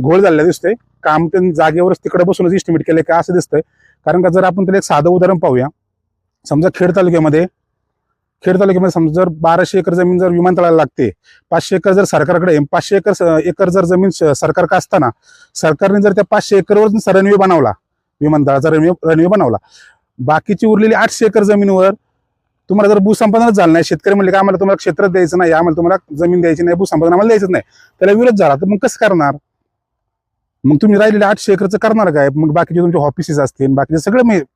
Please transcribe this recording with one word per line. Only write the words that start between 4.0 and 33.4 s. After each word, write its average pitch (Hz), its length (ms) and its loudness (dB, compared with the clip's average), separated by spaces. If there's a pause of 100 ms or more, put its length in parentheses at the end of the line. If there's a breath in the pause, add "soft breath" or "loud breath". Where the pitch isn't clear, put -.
कारण 165 160 0
का 185 60 2
जर 185 160 0
आपण 185 200 -2
त्याला 185 120 0
एक 196 80 -2
साधं 151 240 0
उदाहरण 180 300 2
पाहूया, 131 280 0 (840)
समजा 151 260 0
खेड 180 220 -2
तालुक्यामध्ये, 170 500 0 (1000)
खेड 185 160 0
तालुक्यामध्ये 185 300 0
समजा 165 320 0
जर 185 60 0
बाराशे 165 500 -2
एकर 175 160 -2
जमीन 180 240 0
जर 185 100 0
विमानतळाला 175 480 0
लागते, 139 340 -2 (400 soft breath)
पाचशे 170 260 -2
एकर 185 160 0
जर 196 120 2
सरकारकडे 165 520 0
आहे, 147 140 0
पाचशे 175 260 -2
एकर 196 160 -2
स-, 165 340 -2
एकर 180 220 -2
जर 180 160 0
जमीन 185 260 0
स-, 165 140 -4
सरकार 160 420 0
का 185 100 0
असताना 180 340 0 (440 soft breath)
सरकारने 196 480 0
जर 202 100 2
त्या 190 180 0
पाचशे 208 260 0
एकरवर 208 600 0
रनवे 196 200 2
बनवला, 170 360 2 (480)
विमानतळाचा 143 480 0
रनवे, 156 200 2
रनवे 160 380 0
बनवला, 175 300 0 (600 soft breath)
बाकीची 156 480 -2
उरलेली 220 280 2
आठशे 220 320 0
एकर 214 160 0
जमिनीवर 196 500 2 (760)
तुम्हाला 208 260 2
जर 208 40 2
भूसंपादनच 220 540 2
झालं 180 200 2
नाही, 165 120 2
शेतकरी 196 300 -2
म्हणले 190 180 0
का 196 60 2
"आम्हाला 190 220 0
तुम्हाला 196 160 0
क्षेत्र 196 300 -2
द्यायचं 175 320 0
नाही, 175 140 2
आम्हाला 160 240 0
तुम्हाला 170 400 -2
जमीन 175 240 0
द्यायची 170 220 0
नाही, 175 140 0
भूसंपादन 170 360 0
आम्हाला 208 160 2
द्यायचंच 202 220 0
नाही", 147 120 -2 (360 soft breath)
त्याला 202 200 2
विरोध 240 200 2
झाला, 156 160 2
तर 147 100 -4
मग 196 180 -2
कसं 233 240 -2
करणार? 151 300 -2 (1300)
मग 143 180 2
तुम्ही 208 160 4
राहिलेले 214 260 2
आठशे 202 280 -2
एकरचं 190 260 -2
करणार 220 320 0
काय? 143 180 0
मग 151 240 -2
बाकीचे 170 280 -2
तुमचे 175 180 0
ऑफिसेस 147 400 -4
असतील, 135 280 -2